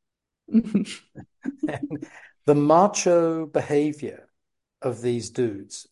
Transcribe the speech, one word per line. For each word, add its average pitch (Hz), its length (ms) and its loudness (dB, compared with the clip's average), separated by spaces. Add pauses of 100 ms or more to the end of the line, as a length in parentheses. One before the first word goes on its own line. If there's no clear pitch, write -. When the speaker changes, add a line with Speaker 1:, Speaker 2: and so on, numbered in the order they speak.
(480)
Speaker 1:
<laughs> - 60 -8 (1120)
Speaker 2:
And 143 400 -8 (380)
the 147 100 6
macho 165 920 4
behavior 147 840 -4 (520)
of 117 200 -6
these 120 300 -4
dudes, 107 600 -6